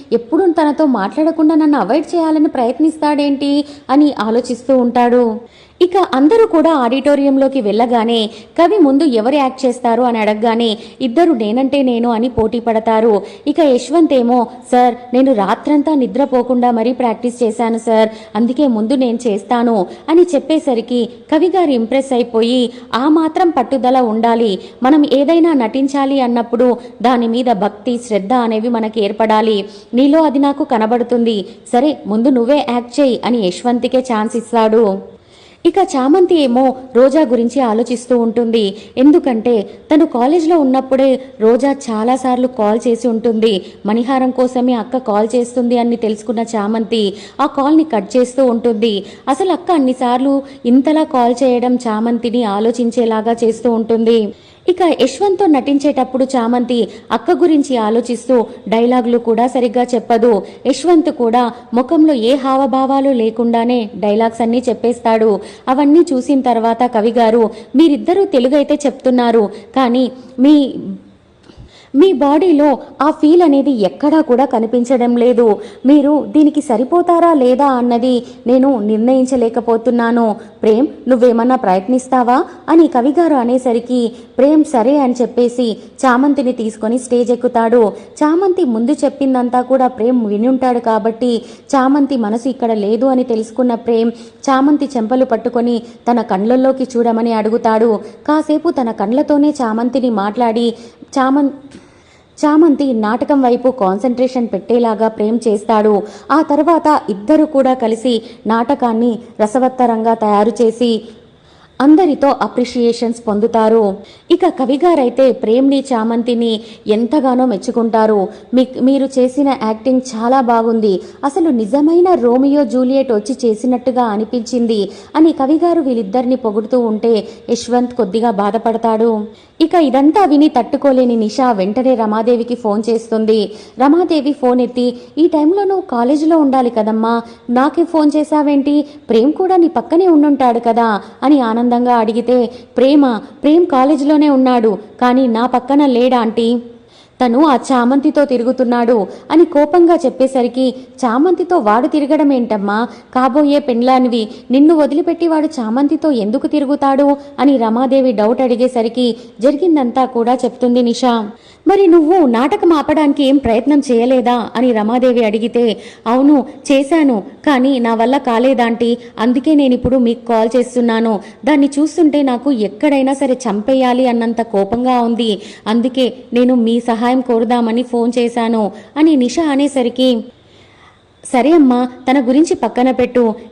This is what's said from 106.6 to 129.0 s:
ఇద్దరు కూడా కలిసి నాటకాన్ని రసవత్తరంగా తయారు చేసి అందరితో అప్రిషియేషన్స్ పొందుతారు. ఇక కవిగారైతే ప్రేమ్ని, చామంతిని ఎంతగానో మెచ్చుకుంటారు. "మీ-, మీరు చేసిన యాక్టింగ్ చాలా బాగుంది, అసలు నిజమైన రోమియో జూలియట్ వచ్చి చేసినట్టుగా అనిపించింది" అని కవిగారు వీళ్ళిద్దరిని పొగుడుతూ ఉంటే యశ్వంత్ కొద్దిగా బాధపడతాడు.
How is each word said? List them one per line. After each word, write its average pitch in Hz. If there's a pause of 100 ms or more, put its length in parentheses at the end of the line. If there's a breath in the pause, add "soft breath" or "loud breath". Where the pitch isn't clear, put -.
ఇద్దరు 285
కూడా 262
కలిసి 226 (240 loud breath)
నాటకాన్ని 233 (220 loud breath)
రసవత్తరంగా 233
తయారు 214
చేసి 226 (800 soft breath)
అందరితో 294
అప్రిషియేషన్స్ 233
పొందుతారు. 220 (340 loud breath)
ఇక 359
కవిగారైతే 269
ప్రేమ్ని, 269
చామంతిని 226 (260 loud breath)
ఎంతగానో 247
మెచ్చుకుంటారు. 220 (260 loud breath)
"మీ-, 254
మీరు 269 (100)
చేసిన 254
యాక్టింగ్ 247 (160)
చాలా 240
బాగుంది, 226 (240 loud breath)
అసలు 330
నిజమైన 294
రోమియో 269
జూలియట్ 254
వచ్చి 214
చేసినట్టుగా 247
అనిపించింది" 220 (280 loud breath)
అని 311
కవిగారు 320
వీళ్ళిద్దరిని 247
పొగుడుతూ 220
ఉంటే 220 (220 loud breath)
యశ్వంత్ 240
కొద్దిగా 226
బాధపడతాడు. 220 (340 loud breath)